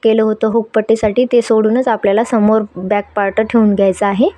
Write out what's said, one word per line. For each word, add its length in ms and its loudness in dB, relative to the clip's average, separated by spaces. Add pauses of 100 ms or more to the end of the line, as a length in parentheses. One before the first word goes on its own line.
केलं 200 2
होतं 240 -2
हुकपट्टीसाठी, 800 0
ते 180 2
सोडूनच 460 0
आपल्याला 360 0
समोर 380 2 (140)
बॅक 400 -4
पार्ट 240 -2
ठेवून 340 0
घ्यायचा 320 0
आहे 320 0